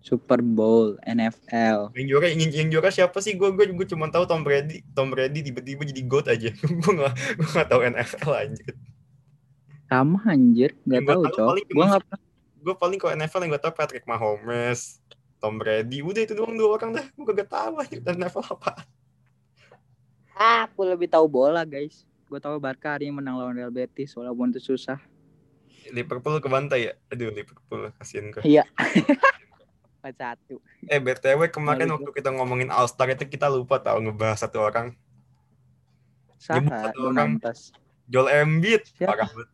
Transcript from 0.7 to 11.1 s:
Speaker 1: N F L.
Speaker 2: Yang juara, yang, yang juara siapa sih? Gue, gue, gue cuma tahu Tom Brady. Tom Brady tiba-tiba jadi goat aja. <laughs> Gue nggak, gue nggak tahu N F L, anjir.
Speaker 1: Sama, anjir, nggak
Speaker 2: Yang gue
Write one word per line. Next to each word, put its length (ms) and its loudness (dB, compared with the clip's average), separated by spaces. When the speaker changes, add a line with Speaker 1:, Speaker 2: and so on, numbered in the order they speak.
Speaker 1:
N 160 -2
F 160 -2
L. 400 0
Speaker 2:
Yang 160 -6
juara, 240 2
yang, 160 0
yang 240 0
juara 160 2
siapa 320 2
sih? 160 -4
Gue, 160 2
gue, 240 2
gue 160 -4
cuma 160 -4
tahu 160 2
Tom 160 0
Brady. 400 -2
Tom 160 0
Brady 320 -2
tiba-tiba 400 -10
jadi 240 -8
goat 240 2
aja. 160 0
<laughs> 0 -
Gue 320 2
nggak, 180 0
gue 160 -2
nggak 160 2
tahu 160 4
N 160 0
F 240 -6
L, 80 0
anjir. 400 -4
Speaker 1:
Sama, 400 4
anjir, 560 6
nggak 80 2
Speaker 2:
Yang 80 2
gue 80 2